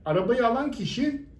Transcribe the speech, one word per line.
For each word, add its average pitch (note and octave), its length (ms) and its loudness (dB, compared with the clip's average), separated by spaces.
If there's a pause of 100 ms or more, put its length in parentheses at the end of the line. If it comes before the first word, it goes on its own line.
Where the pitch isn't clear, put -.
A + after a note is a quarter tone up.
Arabayı F#3+ 420 2
alan C4+ 240 0
kişi C#4 560 -4 (140)